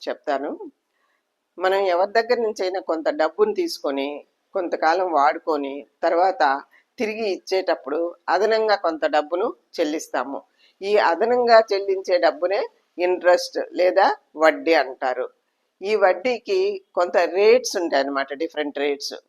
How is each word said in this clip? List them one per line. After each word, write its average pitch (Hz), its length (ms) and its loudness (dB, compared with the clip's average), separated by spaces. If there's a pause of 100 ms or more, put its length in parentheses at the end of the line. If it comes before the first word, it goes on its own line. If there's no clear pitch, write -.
చెప్తాను. 156 640 -6 (880)
మనం 185 200 0
ఎవరి 190 340 0
దగ్గర 226 280 0
నుంచైనా 196 400 -4
కొంత 160 280 -4
డబ్బును 160 460 0
తీసుకొని 147 720 -6 (260)
కొంతకాలం 175 600 -2
వాడుకొని 143 760 -2 (160)
తర్వాత 170 600 2 (360)
తిరిగి 214 320 -4
ఇచ్చేటప్పుడు 170 840 -4 (140)
అదనంగా 214 460 2
కొంత 165 320 -2
డబ్బును 151 480 -2 (260)
చెల్లిస్తాము. 151 640 -4 (400)
ఈ 403 140 0
అదనంగా 226 680 4 (100)
చెల్లించే 190 460 -2
డబ్బునే 180 480 0 (320)
ఇంట్రెస్ట్ 175 600 2 (140)
లేదా 190 440 2 (200)
వడ్డీ 151 380 2
అంటారు. 131 560 -2 (520)
ఈ 214 140 0
వడ్డీకి 196 840 0 (120)
కొంత 180 220 0
రేట్స్ 202 600 4
ఉంటాయన్నమాట, 139 560 -2
డిఫరెంట్ 147 460 -6
రేట్స్. 143 360 -4 (140)